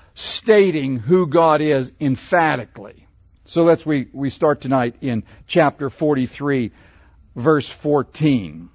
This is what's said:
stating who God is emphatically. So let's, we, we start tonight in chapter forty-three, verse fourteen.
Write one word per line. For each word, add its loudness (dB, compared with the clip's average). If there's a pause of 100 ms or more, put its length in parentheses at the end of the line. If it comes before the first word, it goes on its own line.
(140)
stating 0
who 2
God 2
is -2
emphatically. -2 (380)
So 0
let's, 2
we, -2
we -6
start 0
tonight -2
in -4 (240)
chapter 0
forty-three, -2 (640)
verse 0
fourteen. -2